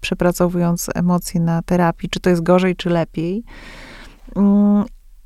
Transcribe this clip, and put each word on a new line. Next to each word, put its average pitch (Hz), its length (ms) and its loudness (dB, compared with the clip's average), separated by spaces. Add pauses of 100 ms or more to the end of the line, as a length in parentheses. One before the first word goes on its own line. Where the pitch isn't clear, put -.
przepracowując 175 960 -2
emocje 175 460 -2
na 165 220 0
terapii, 175 460 -2
czy - 120 -8
to 185 100 2
jest 170 120 2
gorzej, 180 340 2
czy - 140 -4
lepiej. 175 540 -4 (920)
Mm, 202 480 4 (420)